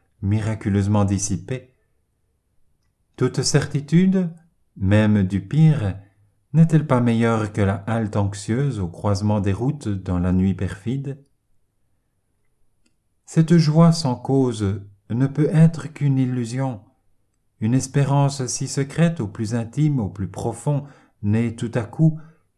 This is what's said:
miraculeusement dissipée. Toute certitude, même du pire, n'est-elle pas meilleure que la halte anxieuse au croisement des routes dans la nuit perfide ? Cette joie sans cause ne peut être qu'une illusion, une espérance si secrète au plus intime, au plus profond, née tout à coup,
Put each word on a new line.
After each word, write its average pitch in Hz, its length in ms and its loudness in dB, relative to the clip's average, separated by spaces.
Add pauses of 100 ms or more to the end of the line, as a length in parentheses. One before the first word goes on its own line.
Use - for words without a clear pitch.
(220)
miraculeusement 101 840 0
dissipée. 98 720 -4 (1400)
Toute 127 260 0
certitude, 170 880 2 (460)
même 104 480 4
du 95 160 0
pire, 135 580 2 (540)
n'est-elle 160 340 4
pas 123 140 2
meilleure 113 520 2
que 107 80 -2
la 98 140 2
halte 110 400 -4
anxieuse 110 640 -2
au 92 80 -4
croisement 104 540 -2
des 98 120 0
routes 123 360 -4
dans 95 320 -4
la 90 120 0
nuit 92 220 2
perfide ? 131 680 -8 (2000)
Cette 165 300 2
joie 160 340 6
sans 131 240 0
cause 117 680 -2 (300)
ne 127 160 0
peut 151 260 0
être 160 360 4
qu'une 135 300 -2
illusion, 123 640 -4 (800)
une 110 140 0
espérance 139 720 0
si 131 220 -6
secrète 156 520 0
au 107 60 -4
plus 107 280 -6
intime, 135 440 0
au 101 100 -2
plus 92 200 -8
profond, 139 560 -4 (380)
née 110 340 0
tout 113 180 -6
à 123 80 -2
coup, 156 380 0 (380)